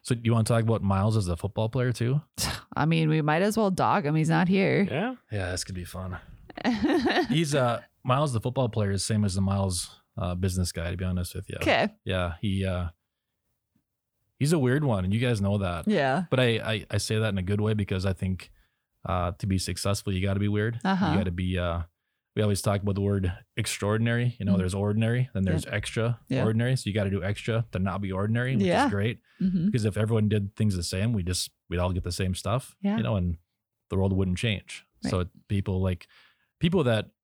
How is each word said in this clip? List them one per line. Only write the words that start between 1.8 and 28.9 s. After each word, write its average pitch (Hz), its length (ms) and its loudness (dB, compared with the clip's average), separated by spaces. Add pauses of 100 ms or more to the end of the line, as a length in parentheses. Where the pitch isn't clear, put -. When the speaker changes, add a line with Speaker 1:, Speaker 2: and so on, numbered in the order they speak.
Speaker 1:
too? 127 300 0 (160)
Speaker 2:
<sighs> - 380 -6
I - 100 2
mean, 160 240 2
we 156 140 2
might 156 180 2
as 208 160 2
well 202 140 2
dog 143 340 2
him. 151 100 0
He's 156 140 2
not 165 180 4
here. 185 420 2
Speaker 3:
Yeah. 240 260 -2 (160)
Speaker 1:
Yeah, 92 200 -4
this 90 120 -4
could 92 120 -10
be 87 100 -6
fun. 92 320 -8 (460)
Speaker 2:
<laughs> 294 680 2
Speaker 1:
He's, 156 260 2
uh, 120 260 2 (220)
Miles, 131 300 2
the 110 80 0
football 127 280 0
player, 104 220 0
is 98 140 0
same 107 200 2
as 92 100 0
the 98 60 0
Miles, 98 580 0 (180)
uh, 90 180 -4
business 92 360 0
guy, 85 200 -6
to 87 60 -6
be 92 80 -4
honest 90 300 -4
with 95 140 -12
you. - 120 -8
Speaker 2:
Okay. 170 280 2 (160)
Speaker 1:
Yeah. 90 360 -2
He, 95 240 0
uh, 90 220 -2 (1500)
he's 147 140 4
a 160 60 4
weird 131 240 2
one, 104 200 2
and 95 100 0
you 113 60 2
guys 120 220 0
know 101 180 2
that. 87 280 -2
Speaker 2:
Yeah. 156 420 0
Speaker 1:
But 127 100 2
I, 127 60 4 (140)
I, 110 320 -4
I 110 60 -2
say 110 220 0
that 110 100 2
in 98 80 -2
a 92 60 -2
good 101 180 0
way 107 120 2
because 98 320 -2
I 95 80 0
think, 92 380 -4 (560)
uh, 90 320 -2
to 101 80 -4
be 95 100 2
successful, 101 560 -2
you 92 80 0
gotta 98 180 0
be 104 80 0
weird. 104 360 -2
Speaker 2:
Uh-huh. 190 280 0
Speaker 1:
You 98 60 2
gotta 90 140 0
be, 90 260 -2
uh, 85 240 -2 (540)
we 110 80 0
always 104 180 0
talk 101 200 0
about 101 140 -2
the 101 60 0
word 98 300 0 (240)
extraordinary. 117 840 0
You 98 60 -4
know, 98 100 4
Speaker 2:
Mm. - 40 2
Speaker 1:
there's 90 160 0
ordinary, 113 580 0
then 95 100 0
there's 90 220 0
Speaker 2:
Yeah. - 60 -10
Yeah. 101 60 -2
Speaker 1:
extraordinary. 117 1000 0
So 107 140 -4
you 95 40 -4
gotta 101 160 0
do 95 140 -2
extra 110 480 -2
to 92 80 -4
not 95 220 -2
be 95 100 -6
ordinary, 113 440 -2
which 196 100 2
Speaker 2:
Yeah. 202 200 2
Speaker 1:
is 247 60 0